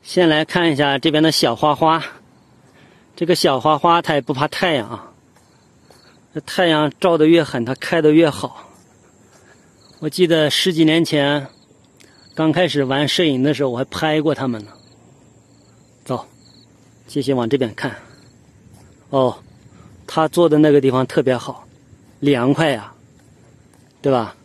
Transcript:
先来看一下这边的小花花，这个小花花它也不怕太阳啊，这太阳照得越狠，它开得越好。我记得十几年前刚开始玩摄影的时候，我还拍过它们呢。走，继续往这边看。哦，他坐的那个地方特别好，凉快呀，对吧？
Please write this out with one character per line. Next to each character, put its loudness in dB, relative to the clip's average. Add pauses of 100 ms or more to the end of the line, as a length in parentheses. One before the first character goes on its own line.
先 0
来 2
看 0
一 0
下 0
这 0
边 2
的 4
小 0
花 0
花， 0 (1120)
这 -6
个 2
小 0
花 2
花 2
它 -4
也 0
不 -6
怕 -2
太 -4
阳 -4
啊， -16 (1200)
这 -10
太 -2
阳 2
照 2
得 4
越 4
狠， -6
它 -6
开 -4
得 4
越 6
好。 -12 (1300)
我 -6
记 0
得 2
十 -2
几 2
年 2
前 -2 (880)
刚 0
开 2
始 -2
玩 -2
摄 0
影 0
的 2
时 -2
候， -2
我 -6
还 -4
拍 -4
过 0
它 -6
们 -8
呢。 -20 (1300)
走， -8 (840)
继 -6
续 -2
往 -2
这 0
边 -2
看。 -8 (1160)
哦， 0 (680)
他 -2
坐 2
的 4
那 6
个 6
地 0
方 0
特 -2
别 0
好， -12 (540)
凉 0
快 0
呀， -6 (1080)
对 0
吧？ -2